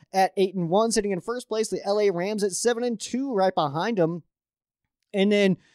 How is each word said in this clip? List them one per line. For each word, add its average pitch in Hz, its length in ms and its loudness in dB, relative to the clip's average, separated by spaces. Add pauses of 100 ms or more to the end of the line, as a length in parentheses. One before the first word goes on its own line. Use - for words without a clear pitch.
(120)
at 190 240 2
eight 190 200 0
and 175 140 -2
one, 220 220 2
sitting 202 200 0
in 185 100 -4
first 240 260 -8
place. 220 220 -4
The - 160 -6
L 202 160 2
A 202 80 4
Rams 190 340 -2
at 202 80 0
seven 233 320 -2
and 240 160 -4
two, 269 340 -6
right 190 220 2
behind 170 420 -2
them. 165 260 0 (880)
And 202 180 2
then 202 240 4 (200)